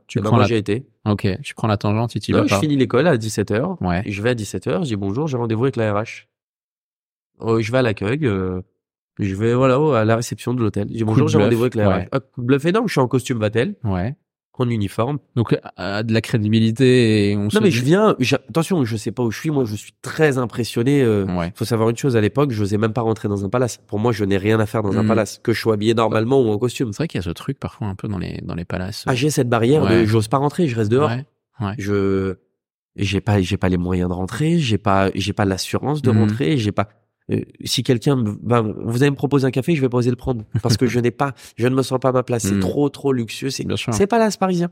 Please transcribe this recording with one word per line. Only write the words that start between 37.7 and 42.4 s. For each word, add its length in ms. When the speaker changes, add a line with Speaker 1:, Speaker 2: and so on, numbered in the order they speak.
Speaker 2:
quelqu'un 340
me... 260
ben, 200
vous 400
allez 80
me 60
proposer 320
un 40
café, 240
je 60
vais 80
pas 80
oser 140
le 40
prendre 280
parce 160
que 80
Speaker 1:
<laughs> 20
Speaker 2:
je 120
n'ai 120
pas, 220
je 100
ne 80
me 60
sens 180
pas 100
à 20
ma 120
place. 200